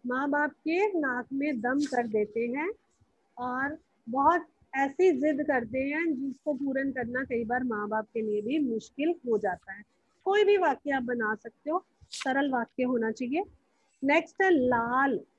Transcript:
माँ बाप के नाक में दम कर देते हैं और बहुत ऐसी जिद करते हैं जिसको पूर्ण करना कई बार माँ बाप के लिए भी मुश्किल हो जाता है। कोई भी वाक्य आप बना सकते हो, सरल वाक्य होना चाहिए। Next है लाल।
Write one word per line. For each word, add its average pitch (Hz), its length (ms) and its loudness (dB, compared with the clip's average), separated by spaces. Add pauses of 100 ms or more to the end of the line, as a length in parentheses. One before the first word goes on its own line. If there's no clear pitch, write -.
माँ 262 240 -2
बाप 294 200 0
के 359 480 0
नाक 247 340 -2
में 277 280 -2
दम 247 180 0
कर 262 280 0
देते 214 340 -2
हैं 277 320 -4 (640)
और 254 400 -4 (300)
बहुत 294 380 4 (280)
ऐसी 277 380 4
जिद 285 340 0
करते 247 320 -2
हैं 294 420 -2
जिसको 277 340 -4
पूर्ण 269 380 -2
करना 254 320 -4
कई 233 200 -4
बार 247 200 -2
माँ 208 240 -2
बाप 214 260 -2
के 226 60 -2
लिए 208 220 -2
भी 254 160 -2
मुश्किल 277 560 -2 (140)
हो 226 100 2
जाता 190 340 -4
है। 202 100 -18 (420)
कोई 403 200 4
भी 403 120 6
वाक्य 294 340 0
आप 269 120 0
बना 233 320 -2
सकते - 360 -10
हो, 359 140 0 (260)
सरल 277 400 0
वाक्य 247 320 -2
होना 240 280 0
चाहिए। 254 340 -4 (600)
Next 320 380 0
है 381 80 6
लाल। 247 680 2 (180)